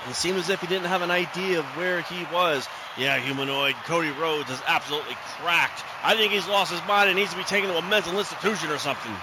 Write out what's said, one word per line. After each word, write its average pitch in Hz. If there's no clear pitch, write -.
And 123
it 123
seemed 185
as 175
if 190
he 180
didn't 180
have 180
an 175
idea 180
of 147
where 180
he 175
was. 165
Yeah, 135
Humanoid, 135
Cody 165
Rhodes 147
is 131
absolutely 147
cracked. 156
I 190
think 214
he's 185
lost 196
his 170
mind 202
and 185
needs 196
to 175
be 185
taken 196
to 175
a 160
mental 185
institution 190
or 143
something. 127